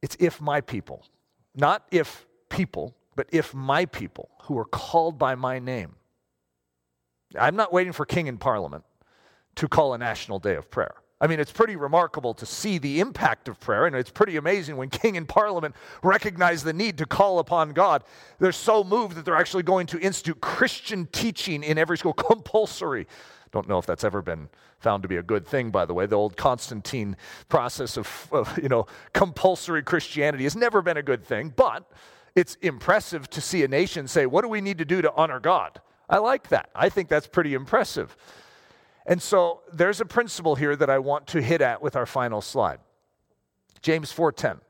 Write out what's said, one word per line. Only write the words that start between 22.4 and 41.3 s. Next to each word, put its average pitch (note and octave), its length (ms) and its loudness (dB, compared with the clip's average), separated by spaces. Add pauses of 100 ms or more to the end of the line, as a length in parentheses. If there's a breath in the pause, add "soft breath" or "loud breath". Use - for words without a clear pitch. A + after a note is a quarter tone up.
Don't G#2 160 -4
know G2+ 100 0
if F2 80 -2
that's E2+ 200 -2
ever G2+ 160 -2
been D#2+ 260 -8 (320 soft breath)
found G2+ 240 0
to F#2 60 -8
be F#2 80 -2
a E2+ 60 -4
good G2 220 -2
thing, B2 260 -4
by F#2 120 2
the E2+ 100 -2
way. F2+ 120 0
The G#2 100 0
old G#2 220 0
Constantine A#2 800 -4 (320 loud breath)
process B2 480 0
of, - 340 -10
of, C3 260 0
you C3+ 120 -2
know, A#2+ 160 2 (260 loud breath)
compulsory F3 720 0
Christianity D3 640 0
has C#3+ 100 -2
never A3+ 260 2
been E3+ 140 0
a D3 80 -4
good B2+ 220 -2
thing, C3 280 -4
but E3+ 380 2 (420 soft breath)
it's F3+ 280 2
impressive E3+ 720 -4
to D3 100 -8
see - 240 0
a - 20 0
nation C#3+ 400 -2
say, C#3+ 180 2
"What D3 180 2
do B3 40 -2
we G#3+ 140 -4
need G3 160 -4
to D#3+ 80 -4
do F3 160 0
to D#3 140 2
honor C#3+ 260 2
God?" C3+ 400 0 (280 soft breath)
I F#3 100 6
like B3+ 280 0
that. - 260 2
I D3+ 140 2
think F#3 220 -2
that's D3+ 180 2
pretty D3+ 280 0
impressive. C3+ 600 -2 (920 soft breath)
And F3+ 140 2
so F3 420 2 (120)
there's F3 280 2
a A3+ 40 0
principle F3+ 480 0
here D3 220 0
that C#3+ 140 2
I C3+ 100 6
want C#3+ 280 -2
to E3 140 0